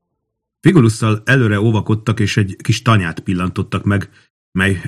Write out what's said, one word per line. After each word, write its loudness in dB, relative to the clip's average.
Figulusszal 2
előre 2
óvakodtak, 0
és 0
egy 0
kis -2
tanyát 0
pillantottak -6
meg, 0
mely 0